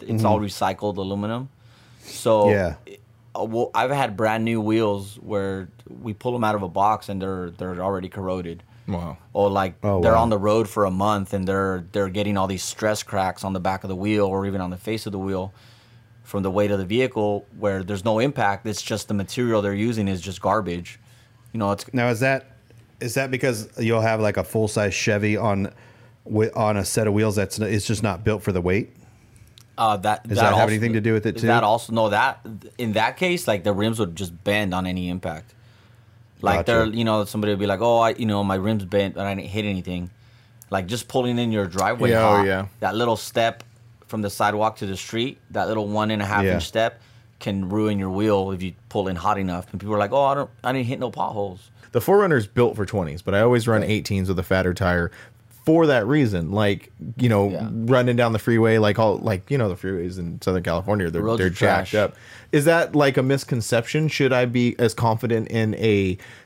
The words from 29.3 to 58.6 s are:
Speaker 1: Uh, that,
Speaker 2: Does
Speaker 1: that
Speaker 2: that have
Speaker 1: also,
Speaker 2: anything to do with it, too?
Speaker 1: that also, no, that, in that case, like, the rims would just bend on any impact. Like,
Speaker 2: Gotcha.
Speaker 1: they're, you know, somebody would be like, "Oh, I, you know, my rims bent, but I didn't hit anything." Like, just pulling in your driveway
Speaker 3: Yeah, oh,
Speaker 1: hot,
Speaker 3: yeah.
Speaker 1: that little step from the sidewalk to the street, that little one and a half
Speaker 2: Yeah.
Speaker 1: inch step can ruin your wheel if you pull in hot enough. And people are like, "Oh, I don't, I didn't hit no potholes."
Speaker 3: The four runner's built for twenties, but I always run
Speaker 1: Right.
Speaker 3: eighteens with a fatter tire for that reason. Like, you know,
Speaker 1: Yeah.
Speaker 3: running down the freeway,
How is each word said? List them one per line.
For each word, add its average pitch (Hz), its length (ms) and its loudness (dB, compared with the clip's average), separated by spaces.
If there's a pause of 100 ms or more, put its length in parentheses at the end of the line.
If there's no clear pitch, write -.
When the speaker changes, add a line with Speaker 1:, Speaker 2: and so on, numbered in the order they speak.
Speaker 1:
Uh, 107 200 2
that, 104 300 -2
Speaker 2:
Does 113 100 0
Speaker 1:
that 113 60 6
Speaker 2:
that 117 100 6
have - 0 - (100)
Speaker 1:
also, 107 80 4
Speaker 2:
anything 110 220 0
to 110 80 0
do 110 120 2
with 107 120 0
it, 113 120 0
too? 113 100 0
Speaker 1:
that 117 160 4
also, 113 280 0
no, 113 180 2
that, 117 360 0 (320)
in 113 160 -4
that 110 240 0
case, 175 300 -2
like, 104 160 0
the 104 100 2
rims 110 260 0
would 87 160 -2
just 85 280 -10
bend 101 300 0
on 92 120 -2
any 90 240 -4
impact. 87 440 -8 (880)
Like, 101 240 2
Speaker 2:
Gotcha. 120 60 2
Speaker 1:
they're, 113 140 4
you 110 180 -2
know, 107 220 2
somebody 104 280 -2
would 95 60 -2
be 101 80 0
like, 98 140 0
"Oh, 117 180 4
I, 113 120 4
you 120 140 -4
know, 101 180 0
my 98 120 0
rims 101 300 0
bent, 98 300 0
but 98 120 -4
I 98 80 -4
didn't 98 140 -8
hit 107 160 -4
anything." 90 440 -6 (600)
Like, 95 160 -2
just 113 200 -6
pulling 123 300 0
in 117 140 -2
your 101 160 0
driveway 101 440 0
Speaker 3:
Yeah, 113 160 4
oh, 104 100 6
Speaker 1:
hot, 101 100 4
Speaker 3:
yeah. 95 180 0 (140)
Speaker 1:
that 98 160 -2
little 117 200 2
step - 480 -2 (440)
from 110 160 -6
the 101 60 -2
sidewalk 107 480 0
to 107 100 -6
the 95 100 -6
street, 117 400 -6 (140)
that 98 160 -2
little 107 200 -2
one 107 240 0
and 107 100 0
a 98 40 0
half 101 180 2
Speaker 2:
Yeah. 92 120 2
Speaker 1:
inch 80 100 -2
step 113 340 -2 (400)
can 98 300 -4
ruin 107 300 0
your 95 100 -4
wheel 98 420 2
if 90 100 -6
you 92 120 -6 (160)
pull 98 180 -2
in 92 80 -2
hot 101 220 0
enough. 90 340 -4
And 95 80 -8
people 104 160 -4
are 104 40 2
like, 101 140 0
"Oh, 139 120 4
I 139 100 2
don't, 143 140 -4 (140)
I 123 100 -2
didn't 127 140 -2
hit 127 120 -4
no 120 120 -4
potholes." 101 580 -6 (220)
Speaker 3:
The 120 100 0
four 196 160 4
runner's 156 300 4
built 120 280 2
for 107 120 -2
twenties, 85 340 -4
but 98 140 -2
I 101 60 4
always 117 260 4
run 110 140 4
Speaker 1:
Right. 95 100 -2
Speaker 3:
eighteens 95 360 0
with 92 120 0
a 90 40 -4
fatter 92 300 2
tire 87 380 0 (520)
for 165 220 6
that 123 220 4
reason. 104 440 2
Like, 101 400 0 (260)
you 123 120 2
know, 101 220 4
Speaker 1:
Yeah. 92 200 -6
Speaker 3:
running 120 440 2
down 117 180 2
the 107 60 0
freeway, 113 400 4